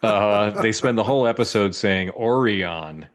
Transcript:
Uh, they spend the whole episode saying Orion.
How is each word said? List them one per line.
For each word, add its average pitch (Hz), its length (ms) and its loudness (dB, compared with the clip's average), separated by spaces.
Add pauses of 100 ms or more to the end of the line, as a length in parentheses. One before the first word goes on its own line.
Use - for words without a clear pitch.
Uh, 104 480 2 (120)
they 113 100 2
spend 120 260 0
the 107 60 2
whole 131 220 2
episode 107 480 0
saying 95 360 -2
Orion. 92 1040 -2